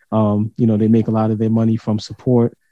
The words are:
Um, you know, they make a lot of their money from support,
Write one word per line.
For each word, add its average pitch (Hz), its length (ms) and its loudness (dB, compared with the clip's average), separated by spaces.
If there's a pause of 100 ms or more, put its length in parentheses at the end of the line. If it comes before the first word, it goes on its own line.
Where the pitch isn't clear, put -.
(120)
Um, 107 460 0
you 120 100 2
know, 110 100 2
they 107 100 2
make 110 200 2
a 117 40 -2
lot 110 200 0
of 107 80 -4
their 110 100 -2
money 113 260 0
from 107 220 -4
support, 117 580 -2 (160)